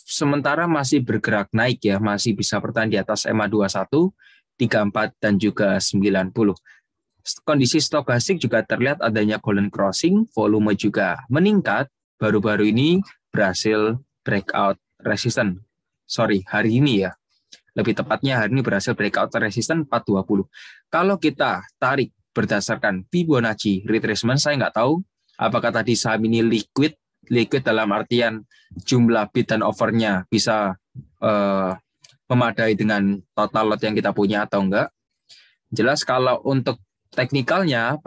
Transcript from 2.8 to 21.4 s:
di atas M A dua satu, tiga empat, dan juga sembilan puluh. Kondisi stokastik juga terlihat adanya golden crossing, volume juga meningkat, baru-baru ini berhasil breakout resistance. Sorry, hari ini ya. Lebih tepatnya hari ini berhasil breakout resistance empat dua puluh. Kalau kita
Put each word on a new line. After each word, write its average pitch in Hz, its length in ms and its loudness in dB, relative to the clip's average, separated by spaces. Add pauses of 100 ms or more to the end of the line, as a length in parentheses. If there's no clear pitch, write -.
di 107 80 0
atas - 320 -2
M 107 160 0
A 104 80 -2
dua 104 160 2
satu, 143 480 0 (400)
tiga 120 240 0
empat, 107 400 -2
dan 104 160 2
juga 98 460 0
sembilan 95 500 0
puluh. 104 240 0 (880)
Kondisi 143 400 2
stokastik 139 560 0
juga 113 240 0
terlihat 123 400 -2
adanya 107 320 0
golden 101 320 0
crossing, 165 640 0
volume 107 480 2
juga 98 480 -2
meningkat, 143 640 2 (240)
baru-baru 107 560 2
ini 160 320 2 (240)
berhasil 107 720 0 (240)
breakout 101 560 -2 (240)
resistance. 107 560 -2 (480)
Sorry, 104 400 -2
hari 110 320 0
ini 123 240 2
ya. 90 80 -4 (600)
Lebih 110 240 -2
tepatnya 131 400 -2
hari 107 160 0
ini 135 80 2
berhasil 117 320 -2
breakout 104 480 -2
resistance 117 480 -2
empat 117 160 -2
dua 95 240 0
puluh. 101 200 0 (440)
Kalau 190 240 2
kita 131 480 -2 (160)